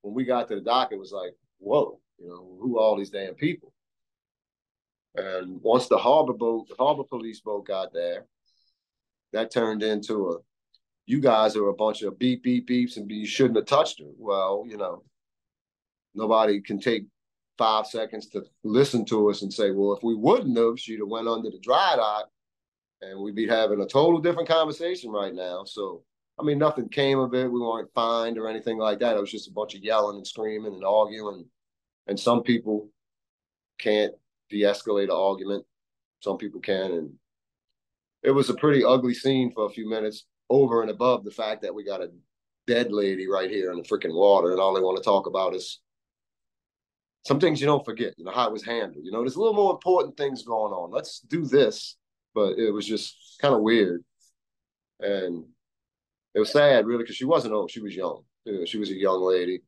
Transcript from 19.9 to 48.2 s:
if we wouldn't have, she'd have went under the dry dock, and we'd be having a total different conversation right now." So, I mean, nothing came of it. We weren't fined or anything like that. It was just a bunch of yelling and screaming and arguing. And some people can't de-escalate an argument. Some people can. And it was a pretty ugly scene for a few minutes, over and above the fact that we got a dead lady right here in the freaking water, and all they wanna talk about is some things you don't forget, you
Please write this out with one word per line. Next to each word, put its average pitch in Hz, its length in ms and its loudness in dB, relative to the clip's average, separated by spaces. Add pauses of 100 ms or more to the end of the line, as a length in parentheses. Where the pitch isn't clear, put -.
if 101 100 -6
we 113 120 0
wouldn't 127 420 2
have, 117 220 2
she'd 110 200 -10
have 101 80 -6
went 113 200 -4
under 113 220 -2
the 92 100 -14
dry 151 360 2
dock, 107 340 0 (720)
and 95 180 -14
we'd 101 160 -8
be 110 120 -2
having 107 340 2
a 92 60 -2
total 160 340 4
different 170 280 0
conversation 160 640 0
right 98 220 -4
now." 90 320 -8
So, 95 380 -10 (360)
I - 40 -8
mean, 147 160 0
nothing 151 300 0
came 135 300 2
of 123 140 -2
it. 127 180 0
We 123 80 -2
weren't 113 340 -4
fined 117 440 0
or 110 100 -6
anything 110 300 -6
like 107 220 0
that. 117 180 0
It 101 40 0
was 101 100 -6
just 107 180 -12
a - 40 -20
bunch 107 220 -6
of 98 80 -18
yelling 104 340 0
and 95 100 -14
screaming 107 460 -8
and 95 120 -10
arguing. 104 640 0 (580)
And 101 120 -4
some 120 240 2
people 107 460 -2 (880)
can't 104 360 0 (360)
de-escalate 101 560 2
an 95 60 -2
argument. 98 540 -2 (540)
Some 92 180 -4
people 98 220 -10
can. 95 320 -2
And 78 280 -6 (1040)
it 135 80 4
was 139 180 2
a 202 60 0
pretty 143 280 4
ugly 123 300 4
scene 131 400 0
for 110 120 -2
a 101 40 -4
few 110 180 -10
minutes, 107 380 -6 (240)
over 120 320 4
and 107 100 -4
above 117 320 2
the 101 80 -12
fact 110 300 -6
that 92 140 -8
we 104 80 -12
got 98 180 -6
a 87 100 -8 (560)
dead 117 240 2
lady 98 360 0
right 95 240 0
here 92 200 -2
in 90 60 -8
the 85 60 -8
freaking 92 320 -4
water, 92 360 6
and 92 80 0
all 95 140 4
they 95 80 2
wanna 92 180 2
talk 98 280 2
about 92 280 -2
is - 240 -10 (1400)
some 139 160 2
things 156 220 2
you 143 60 2
don't 147 180 2
forget, 113 320 -6
you 82 80 -18